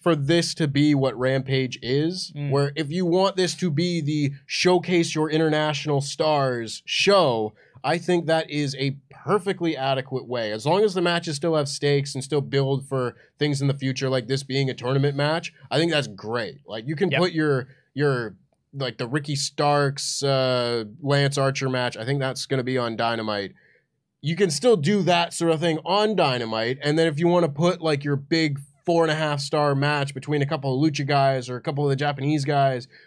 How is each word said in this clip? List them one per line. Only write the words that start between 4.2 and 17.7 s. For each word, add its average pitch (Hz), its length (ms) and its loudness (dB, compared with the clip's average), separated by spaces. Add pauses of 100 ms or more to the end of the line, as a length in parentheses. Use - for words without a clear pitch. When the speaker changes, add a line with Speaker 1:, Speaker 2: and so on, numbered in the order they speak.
Speaker 1:
showcase 175 720 2
your 156 140 0
international 151 720 0
stars 135 840 -2
show, 131 680 2 (300)
I 156 140 2
think 175 280 0
that 160 240 0
is 143 260 -2
a 139 220 -2 (120)
perfectly 185 680 -2
adequate 131 500 -2
way. 117 240 -2
As 107 140 -6
long 180 180 4
as 208 100 2
the 185 80 -2
matches 170 360 0
still 165 180 0
have 147 140 0
stakes 143 440 0
and 131 100 -6
still 147 180 -2
build 135 460 -2
for 127 280 -4 (240)
things 143 220 0
in 143 60 2
the 131 60 2
future, 135 360 -4
like 127 180 0
this 135 160 -2
being 135 260 0
a 127 40 -4
tournament 135 420 0
match, 151 380 -2 (180)
I 127 60 0
think 170 140 2
that's 147 160 0
great. 107 500 -8 (100)
Like, 113 200 -10
you 156 100 -4
can 175 140 0
Speaker 2:
Yep. 165 100 2
Speaker 1:
put 180 100 2
your, 151 380 0 (240)